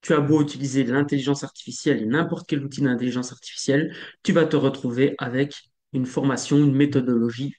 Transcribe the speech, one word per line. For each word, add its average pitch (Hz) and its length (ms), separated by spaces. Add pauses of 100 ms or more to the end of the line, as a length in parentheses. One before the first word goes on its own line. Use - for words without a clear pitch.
tu - 140
as 147 60
beau 147 220
utiliser 135 400
de 120 100
l'intelligence 139 520
artificielle - 580
et 107 40
n'importe 165 420
quel 139 160
outil 139 180
d'intelligence 123 480
artificielle, - 640 (280)
tu 196 100
vas 165 140
te 156 100
retrouver 135 640
avec 131 360 (380)
une 127 140
formation, 135 520
une 143 160
méthodologie 127 840